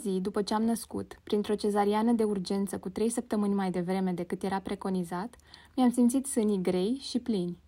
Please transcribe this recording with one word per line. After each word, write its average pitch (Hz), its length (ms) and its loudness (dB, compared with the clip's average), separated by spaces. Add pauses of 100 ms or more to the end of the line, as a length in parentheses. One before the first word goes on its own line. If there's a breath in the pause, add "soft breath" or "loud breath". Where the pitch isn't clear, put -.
zi, 190 200 -2
după 208 220 -2
ce 214 120 -2
am 208 80 0
născut, 226 600 -4
printr-o 208 320 0
cezariană 208 580 2
de 226 120 4
urgență 196 540 -2
cu 196 100 -10
trei 214 200 -2
săptămâni 214 460 0
mai 196 160 0
devreme 185 420 0
decât 180 300 -6
era 196 160 -2
preconizat, 190 760 -4 (400 loud breath)
mi-am 254 140 6
simțit 247 360 4
sânii 208 360 2
grei 185 380 0
și - 180 -4
plini. 175 500 -2